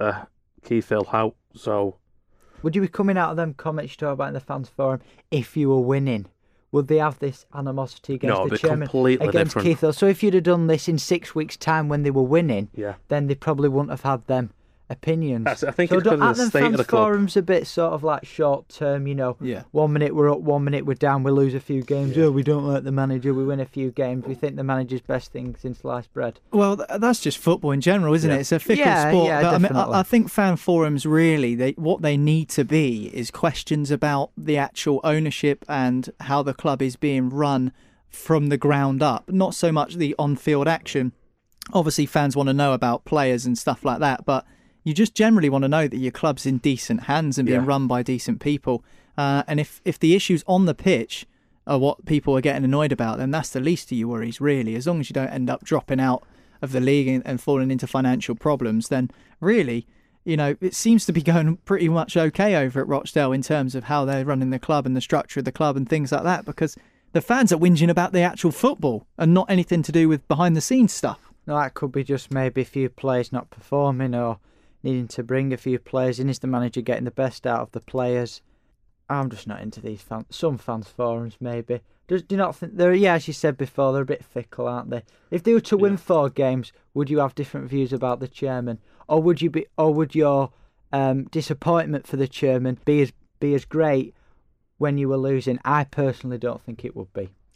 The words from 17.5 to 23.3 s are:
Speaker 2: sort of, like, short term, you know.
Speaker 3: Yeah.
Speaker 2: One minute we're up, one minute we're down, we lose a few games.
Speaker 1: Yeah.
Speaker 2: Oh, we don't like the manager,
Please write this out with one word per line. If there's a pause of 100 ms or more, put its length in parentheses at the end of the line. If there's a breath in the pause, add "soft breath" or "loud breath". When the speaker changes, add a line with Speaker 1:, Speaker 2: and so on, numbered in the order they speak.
Speaker 2:
sort
of,
like,
short
term,
you
know.
Speaker 3:
Yeah.
Speaker 2:
One
minute
we're
up,
one
minute
we're
down,
we
lose
a
few
games.
Speaker 1:
Yeah.
Speaker 2:
Oh,
we
don't
like
the
manager,